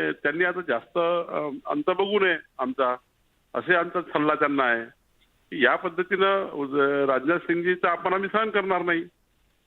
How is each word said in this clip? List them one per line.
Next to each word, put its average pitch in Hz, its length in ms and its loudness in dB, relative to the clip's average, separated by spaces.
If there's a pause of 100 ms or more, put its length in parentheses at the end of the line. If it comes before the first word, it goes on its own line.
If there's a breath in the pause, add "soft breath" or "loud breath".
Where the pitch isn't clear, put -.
(120)
त्यांनी 151 320 -2
आता 180 240 -2
जास्त, 120 300 -2
अ, 170 500 -2 (180)
अंत 147 240 -2
बघू 196 300 2
नये 180 160 2 (220)
आमचा, 127 380 0 (580)
असे 143 200 0
आमचा 175 280 0
सल्ला 151 320 0
त्यांना 143 280 2
आहे. 117 400 -2 (500)
या 123 240 4
पद्धतीनं 185 720 0
उद-, 139 600 0
राजनाथ 135 280 0
सिंगजीचा 175 540 0
अपमान 180 220 0
आम्ही 196 180 -2
सहन 220 180 0
करणार 190 320 0
नाही, 175 180 0 (680)